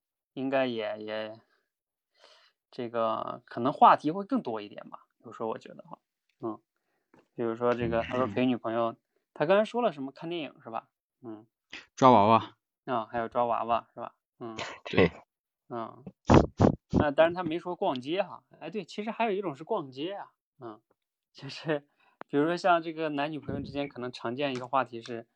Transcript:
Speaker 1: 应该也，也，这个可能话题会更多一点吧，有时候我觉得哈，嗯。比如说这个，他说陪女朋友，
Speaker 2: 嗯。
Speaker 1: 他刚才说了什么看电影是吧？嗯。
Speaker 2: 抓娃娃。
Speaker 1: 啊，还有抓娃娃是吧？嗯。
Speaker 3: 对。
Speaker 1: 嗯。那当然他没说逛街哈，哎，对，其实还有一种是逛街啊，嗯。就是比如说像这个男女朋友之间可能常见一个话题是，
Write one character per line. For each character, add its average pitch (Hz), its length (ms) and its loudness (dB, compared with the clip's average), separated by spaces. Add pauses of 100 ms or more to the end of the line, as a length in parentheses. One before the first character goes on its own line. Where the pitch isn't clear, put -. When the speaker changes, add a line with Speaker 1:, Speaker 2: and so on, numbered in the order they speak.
(340)
Speaker 1:
应 135 160 -4
该 135 180 2
也， 107 320 -4
也， 107 420 -8 (1300)
这 120 180 -8
个 113 560 -2
可 - 140 -10
能 127 140 0
话 196 240 10
题 147 140 0
会 196 120 -4
更 247 180 -2
多 110 200 -6
一 101 80 -14
点 - 200 -16
吧， - 180 -20 (180)
有 113 80 -16
时 - 100 -10
候 110 60 -2
我 110 80 -4
觉 - 160 -16
得 - 100 -20
哈， - 160 -20 (400)
嗯。 110 180 -6 (760)
比 123 80 -4
如 113 120 -2
说 120 180 2
这 117 160 -2
个， 113 140 0
他 123 120 -6
说 127 120 2
陪 127 180 0
女 127 100 2
朋 113 160 -6
友， 113 220 -2
Speaker 2:
嗯。 - 40 -16 (360)
Speaker 1:
他 151 120 -2
刚 196 120 4
才 214 80 2
说 233 160 -6
了 214 100 0
什 147 100 -10
么 131 120 -10
看 165 160 -12
电 170 120 -6
影 - 220 -12
是 117 60 -16
吧？ - 180 -10 (340)
嗯。 110 240 -14 (520)
Speaker 2:
抓 131 140 10
娃 104 160 8
娃。 113 280 4 (300)
Speaker 1:
啊， 117 260 -2
还 123 80 -4
有 113 80 -4
抓 123 180 0
娃 113 200 0
娃 117 280 -2
是 123 60 -18
吧？ - 140 -12 (260)
嗯。 113 160 -12 (300)
Speaker 3:
对。 87 260 4 (580)
Speaker 1:
嗯。 117 340 -8 (960)
那 151 140 4
当 156 140 6
然 175 80 2
他 180 100 -6
没 165 160 -2
说 175 160 -8
逛 156 240 -2
街 165 240 -4
哈， 143 200 -12 (160)
哎， 156 100 -12
对， 190 160 -8
其 - 180 -10
实 220 80 -8
还 226 140 -2
有 220 60 0
一 190 100 -2
种 160 140 -4
是 160 100 -16
逛 160 260 -4
街 160 220 -8
啊， 175 140 -14 (320)
嗯。 113 200 -14 (540)
就 139 160 -14
是 151 300 -4 (500)
比 143 80 0
如 147 80 4
说 170 100 0
像 175 260 4
这 165 120 -8
个 156 160 -4
男 147 240 -2
女 147 60 -8
朋 123 160 -10
友 143 60 -6
之 - 100 -10
间 143 180 -6
可 127 100 -18
能 123 120 -6
常 120 260 -8
见 139 160 -2
一 - 20 -6
个 123 140 -8
话 131 160 0
题 117 160 -14
是， 117 340 -12